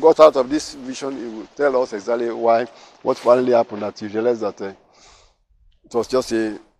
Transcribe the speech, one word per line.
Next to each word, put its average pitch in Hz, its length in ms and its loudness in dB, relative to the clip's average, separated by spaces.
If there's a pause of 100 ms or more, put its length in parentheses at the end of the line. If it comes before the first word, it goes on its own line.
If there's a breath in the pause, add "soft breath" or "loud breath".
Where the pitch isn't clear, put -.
got 156 200 6
out 151 160 8
of 127 120 0
this 151 260 -6
vision, 135 420 -12
he 113 200 -12
will 98 200 -14
tell 135 260 2
us 131 100 -6
exactly 117 380 -4
why, 117 360 2 (360 soft breath)
what 127 160 -2
finally 123 340 4
happened, 110 300 0
that 101 160 -8
he 107 80 -12
realized 110 360 -2
that, 98 180 -6
uh, 98 120 -10 (1120 soft breath)
it - 100 -12
was 113 120 -2
just 127 260 -2
a, 110 260 -4 (220)